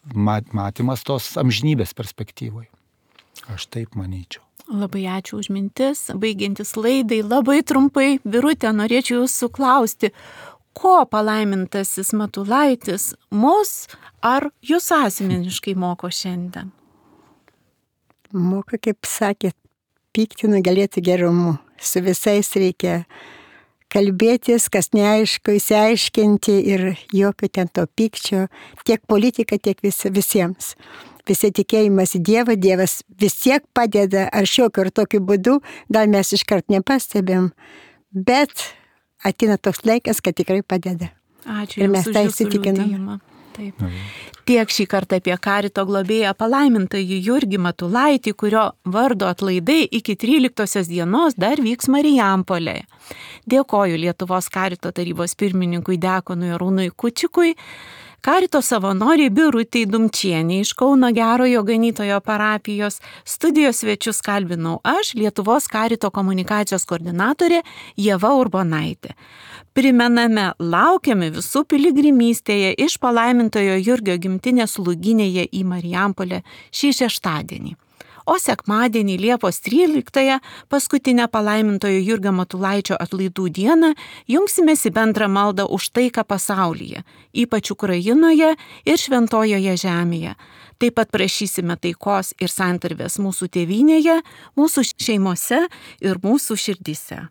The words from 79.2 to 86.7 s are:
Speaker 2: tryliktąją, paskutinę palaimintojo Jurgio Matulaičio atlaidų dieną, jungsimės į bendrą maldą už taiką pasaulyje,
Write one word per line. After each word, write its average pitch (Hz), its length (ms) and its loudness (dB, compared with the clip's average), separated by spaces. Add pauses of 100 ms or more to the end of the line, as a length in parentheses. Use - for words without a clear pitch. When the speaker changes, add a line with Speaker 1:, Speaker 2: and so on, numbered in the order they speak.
Speaker 2:
tryliktąją, 269 720 0 (300)
paskutinę 262 600 2
palaimintojo 208 760 0
Jurgio 202 280 -2
Matulaičio 190 680 -2
atlaidų 185 500 -4
dieną, 311 440 2 (340)
jungsimės 311 580 2
į 190 80 0
bendrą 220 380 0
maldą 202 340 0
už - 240 -4
taiką 240 380 0
pasaulyje, 185 720 -4 (300)